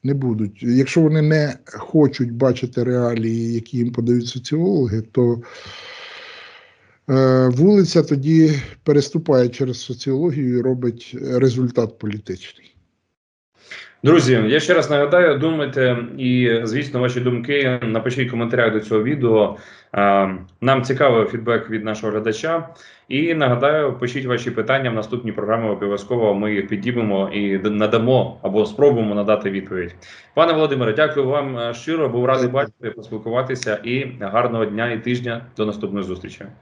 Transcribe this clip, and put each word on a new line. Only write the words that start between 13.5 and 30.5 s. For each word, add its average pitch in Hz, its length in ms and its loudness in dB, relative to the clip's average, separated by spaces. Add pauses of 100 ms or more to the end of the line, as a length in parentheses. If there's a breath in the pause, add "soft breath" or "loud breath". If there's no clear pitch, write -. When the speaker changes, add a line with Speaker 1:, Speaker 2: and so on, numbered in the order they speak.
Speaker 2:
Друзі, 127 420 6
я 139 140 2
ще 175 140 2
раз 147 160 2
нагадаю, 147 480 4
думайте 135 680 0 (120)
і, 123 460 2
звісно, 131 360 -4
ваші 123 200 0
думки 127 640 0
напишіть 120 460 -2
в - 20 -6
коментарях 117 420 0
до 107 80 0
цього 107 220 0
відео. 117 540 2 (380 loud breath)
Е, 98 420 2 (240)
нам 131 220 2
цікавий 127 440 2
фідбек 113 440 -4
від 107 140 -6
нашого 107 280 -4
глядача. 113 560 -4 (400 loud breath)
І 160 260 0
нагадаю, 139 640 2
пишіть 131 280 -6
ваші 123 240 -2
питання 131 400 -2
в 113 40 -4
наступні 110 380 -6
програми, 110 380 -2
обов'язково 101 640 0
ми 104 200 -2
їх 98 140 -4
підіймемо 104 600 -2
і 101 300 -2
д-, 101 120 -2
надамо 110 720 0
або 101 240 0
спробуємо 120 480 2
надати 101 360 0
відповідь. 92 440 -8 (400 loud breath)
Пане 165 180 4